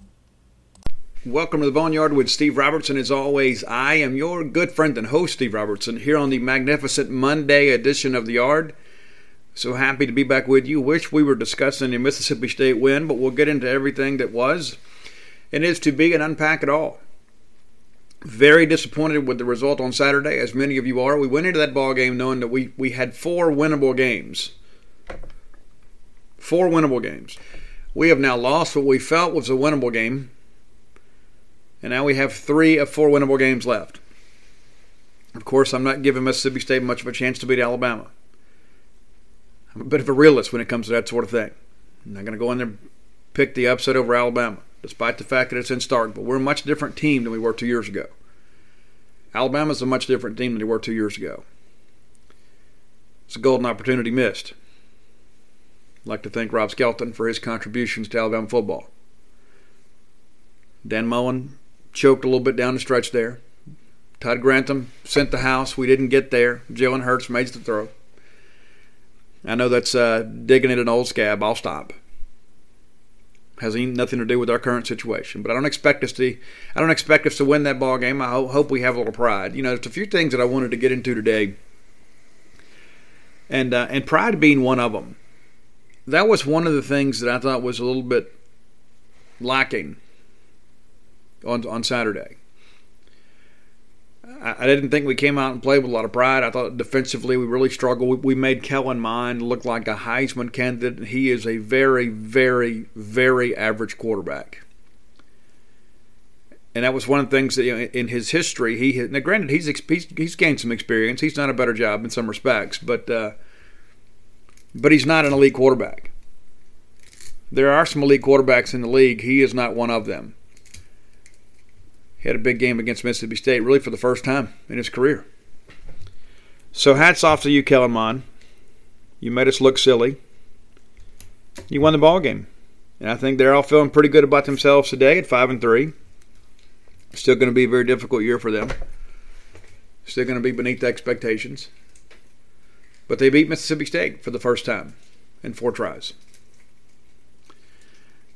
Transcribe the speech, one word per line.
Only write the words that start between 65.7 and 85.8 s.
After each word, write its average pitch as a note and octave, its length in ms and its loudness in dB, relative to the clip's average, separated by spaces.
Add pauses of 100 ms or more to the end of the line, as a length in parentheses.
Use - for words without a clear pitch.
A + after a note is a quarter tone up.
We C3 80 0
didn't C3 220 6
get C3+ 240 4
there. A#2+ 400 4
Jalen B2+ 320 2
Hurts B2+ 260 0
made B2+ 200 0
the A#2+ 100 -14
throw. A2 300 -4 (1600)
I A2 100 -4
know B2 140 2
that's, B2 260 2
uh, A2+ 280 4
digging A#2+ 480 4
at B2 80 2
an A#2+ 100 0
old A#2+ 180 2
scab. G#2 340 0
I'll A2 140 2
stop. - 380 -8 (1700)
Has A2 140 -4
any, B2 120 -2
nothing B2 320 -2
to A2+ 60 -2
do B2 140 2
with A#2+ 100 0
our A#2+ 100 2
current B2 280 -2
situation. A2 540 -6
But A2 100 -4
I - 20 0
don't C3+ 120 -2
expect C#3+ 380 2
us B2 100 -4
to, B2+ 240 0 (380)
I - 40 0
don't D#3+ 120 4
expect D3+ 340 4
us D3 120 0
to C#3+ 80 2
win D3 180 4
that C3+ 160 0
ball C3 180 2
game. B2+ 240 -2
I B2 80 -2
ho-, B2+ 180 0
hope C#3+ 240 2
we B2+ 100 2
have B2+ 140 2
a B2 40 -2
little A2 140 -2
pride. G2 420 0
You C3+ 80 -4
know, B2+ 120 0
there's B2 100 -6
a A#2+ 40 -8
few G3 160 -6
things E3+ 260 2
that B2 100 2
I B2 40 6
wanted B2+ 260 0
to A#2+ 60 0
get B2+ 140 2
into B2+ 220 -2
today. G#2+ 420 2 (1900)
And, B2+ 240 0
uh, A#2+ 160 2
and C3+ 160 -2
pride G3 340 2
being D3 220 8
one B2+ 180 4
of A#2+ 140 0
'em. F2+ 220 -8 (920)